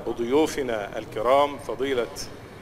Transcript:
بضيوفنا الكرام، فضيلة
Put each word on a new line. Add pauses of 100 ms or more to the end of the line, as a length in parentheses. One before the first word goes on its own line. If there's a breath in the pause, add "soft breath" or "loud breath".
بضيوفنا
الكرام،
فضيلة (540)